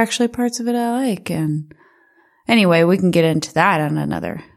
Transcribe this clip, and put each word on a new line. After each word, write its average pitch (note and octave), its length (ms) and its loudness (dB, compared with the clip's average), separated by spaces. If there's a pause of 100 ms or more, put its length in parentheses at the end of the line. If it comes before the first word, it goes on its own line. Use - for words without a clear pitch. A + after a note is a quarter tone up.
actually A#3 260 0
parts A#3+ 320 -4
of A#3 80 -4
it A#3+ 80 0
I A#3 140 -2 (180)
like." F#3+ 220 -4
And D#3 420 -4 (720)
anyway, F3+ 380 4
we F#3 140 4
can F3+ 120 2
get E3+ 140 2
into D#3 300 0
that E3+ 260 2
on D3+ 180 -2
another D3+ 440 -6 (140)